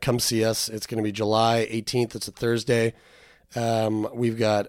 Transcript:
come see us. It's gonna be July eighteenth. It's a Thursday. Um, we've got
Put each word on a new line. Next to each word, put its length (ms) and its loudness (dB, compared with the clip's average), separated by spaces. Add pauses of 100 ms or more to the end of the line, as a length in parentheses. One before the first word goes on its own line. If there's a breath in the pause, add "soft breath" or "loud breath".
come 180 0
see 240 0
us. 240 0
It's 180 -8
gonna 160 -4
be 120 0
July 560 2
eighteenth. 440 -2
It's 140 -8
a 60 -12
Thursday. 600 0 (600 soft breath)
Um, 580 0
we've 240 0
got 300 2